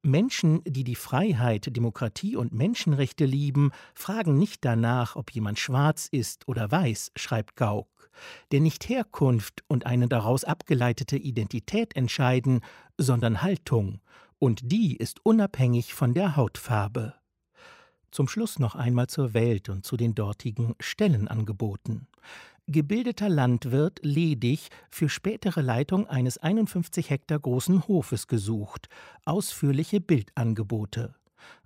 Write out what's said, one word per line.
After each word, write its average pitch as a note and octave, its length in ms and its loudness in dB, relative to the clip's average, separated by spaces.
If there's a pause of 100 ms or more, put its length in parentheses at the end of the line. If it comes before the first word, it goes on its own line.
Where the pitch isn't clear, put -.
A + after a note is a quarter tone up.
"Menschen, D#3+ 640 2
die C3+ 180 -4
die B2 120 -4
Freiheit, B2 800 0
Demokratie A#2+ 600 -2
und - 180 -4
Menschenrechte C#3+ 720 0
lieben, C#3 460 2 (220)
fragen F#3 440 0
nicht - 280 0
danach, A#2 500 2
ob - 160 -10
jemand G#2+ 260 -4
schwarz C#3+ 540 0
ist - 360 -4
oder A2+ 220 -2
weiß", C#3+ 460 0
schreibt - 400 -4
Gauck. - 540 -4 (420)
"Denn C#3+ 120 4
nicht - 260 0
Herkunft C#3 760 0
und C3 180 0
eine B2 220 2
daraus A#2+ 360 0
abgeleitete C3 760 0
Identität B2+ 760 -4
entscheiden, B2+ 640 2 (380)
sondern A#2+ 440 2
Haltung. A2+ 600 -2 (360)
Und B2 340 0
die G3+ 260 2
ist - 260 -8
unabhängig C3 680 2
von B2 200 2
der F3 220 2
Hautfarbe." A2 760 -2 (1000)
Zum C#3 160 0
Schluss - 320 -6
noch A#2 160 0
einmal B2 320 0
zur B2+ 260 -4
Welt A2+ 360 2
und G2 160 -8
zu B2 120 -6
den A#2 160 0
dortigen A2 680 -4
Stellenangeboten. A2 1300 -2 (600)
Gebildeter G#3 640 0
Landwirt C3+ 720 2
ledig D3 680 0 (200)
für - 180 -2
spätere G3 540 -4
Leitung C#3+ 460 0
eines B2+ 320 0
einundfünfzig F3+ 720 -2
Hektar D3 260 -2
großen C#3+ 500 2
Hofes D3+ 380 0
gesucht. G#2 640 -4 (360)
Ausführliche D#3+ 760 0
Bildangebote. A2+ 1120 -2 (520)